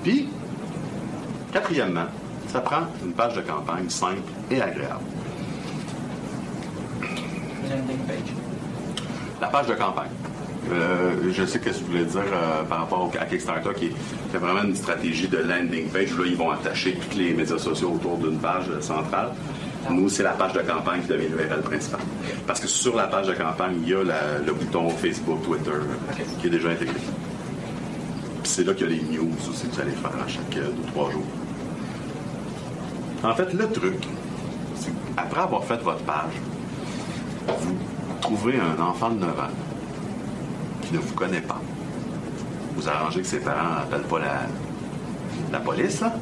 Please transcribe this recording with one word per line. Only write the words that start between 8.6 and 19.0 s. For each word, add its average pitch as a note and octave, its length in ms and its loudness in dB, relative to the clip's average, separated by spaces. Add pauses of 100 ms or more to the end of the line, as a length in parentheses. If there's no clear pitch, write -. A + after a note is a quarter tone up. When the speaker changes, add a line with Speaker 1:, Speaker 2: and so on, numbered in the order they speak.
Speaker 1:
La - 80 0
page C#3 200 2
de A#2 60 4
campagne. - 360 0 (600)
Euh, F2 600 4
je F#2 140 4
sais - 140 0
que - 120 2
je F#2 80 -2
voulais E2+ 240 2
dire, E2+ 180 2
euh, E2 420 2
par E2 180 0
rapport F2+ 240 2
au, E2 140 0
à E2 60 2
Kickstarter, F2 500 0
qui F2 100 0
est, D#2+ 80 0 (360)
qui - 60 -2
a F2+ 40 2
vraiment F#2 240 4
une G2 120 4
stratégie E2 520 0
de F2+ 100 4
landing E2+ 520 2
page, F#2 240 2
où F2 80 2
là, F2+ 60 4
ils F2 80 4
vont D#2+ 160 4
attacher E2 420 2
tous F2+ 240 -2
les F2 160 4
médias D#2+ 240 4
sociaux E2+ 380 2
autour F2 220 0
d'une D#2+ 200 2
page, F2 320 2
euh, D2+ 120 0
centrale. F#2 480 0 (600)